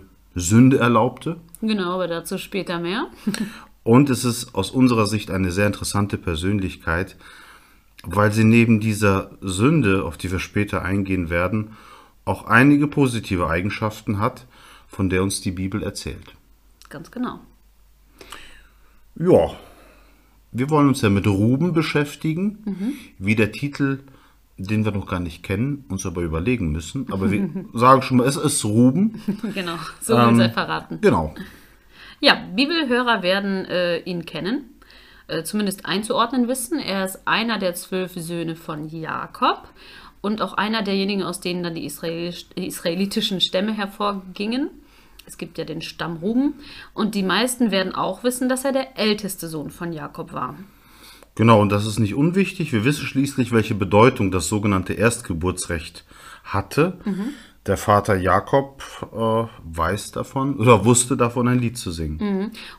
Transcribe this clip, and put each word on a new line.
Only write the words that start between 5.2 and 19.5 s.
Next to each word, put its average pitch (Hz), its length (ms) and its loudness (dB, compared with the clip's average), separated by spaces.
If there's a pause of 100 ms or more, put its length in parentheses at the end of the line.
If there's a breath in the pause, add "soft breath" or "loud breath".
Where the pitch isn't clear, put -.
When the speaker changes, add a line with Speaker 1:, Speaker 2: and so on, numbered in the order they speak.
Speaker 1:
eine 92 200 0
sehr 98 160 2
interessante 101 520 -2
Persönlichkeit, 90 960 -2 (880 loud breath)
weil 104 280 2
sie 110 120 4
neben 113 360 6
dieser 101 500 2 (100)
Sünde, 101 640 2
auf 78 140 -8
die 90 120 -6
wir 90 100 -2
später 101 420 -2
eingehen 92 480 -2
werden, 101 400 0 (560 loud breath)
auch 95 180 -6
einige 143 420 6
positive 113 600 0
Eigenschaften 101 720 -2
hat, 113 260 -4 (440 soft breath)
von 95 200 -2
der 92 140 2
uns 98 180 -2
die 98 120 -4
Bibel 95 300 -4
erzählt. - 520 -10 (560)
Speaker 2:
Ganz 151 200 -16
genau. 247 300 -8 (1800 loud breath)
Speaker 1:
Ja, 123 360 6 (1000 soft breath)